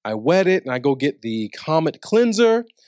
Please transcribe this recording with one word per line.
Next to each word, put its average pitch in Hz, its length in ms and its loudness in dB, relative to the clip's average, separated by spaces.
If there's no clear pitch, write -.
I 110 100 -4
wet 170 340 2
it, 185 160 0
and 131 80 -6
I 127 80 -4
go 135 160 0
get 135 260 -4
the 110 340 -6
Comet 160 440 -2
cleanser, 226 640 2